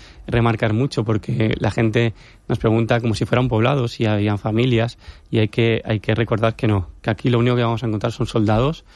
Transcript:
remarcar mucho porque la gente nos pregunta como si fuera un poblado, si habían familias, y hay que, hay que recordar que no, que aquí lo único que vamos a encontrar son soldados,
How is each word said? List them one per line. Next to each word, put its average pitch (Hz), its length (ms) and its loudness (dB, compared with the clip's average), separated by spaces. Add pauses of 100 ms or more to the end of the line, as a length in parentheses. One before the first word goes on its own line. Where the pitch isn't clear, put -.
(260)
remarcar 113 480 2
mucho 123 300 0
porque 110 540 0
la 107 120 0
gente 113 420 0 (360)
nos 123 100 -2
pregunta 113 420 2
como 113 140 0
si 113 100 -2
fuera 117 160 0
un 127 80 0
poblado, 117 400 0
si - 180 -4
habían 104 320 0
familias, 113 600 0 (320)
y 110 80 0
hay 107 100 2
que, 113 380 0
hay 110 140 -2
que 110 140 -2
recordar 110 420 0
que 123 100 -2
no, 101 240 0 (120)
que - 80 -4
aquí 123 200 -2
lo 120 80 2
único 123 180 2
que 123 60 0
vamos 117 200 -2
a 117 40 -4
encontrar 110 260 -2
son 117 140 -4
soldados, 113 580 0 (100)